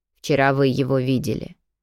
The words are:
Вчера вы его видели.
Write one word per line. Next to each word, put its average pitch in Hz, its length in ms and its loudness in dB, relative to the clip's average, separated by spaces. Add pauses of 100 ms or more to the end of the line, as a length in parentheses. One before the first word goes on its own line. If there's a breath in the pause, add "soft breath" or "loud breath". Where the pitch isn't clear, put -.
(160)
Вчера 139 380 0
вы 139 140 2
его 135 320 0
видели. 127 580 -4 (260)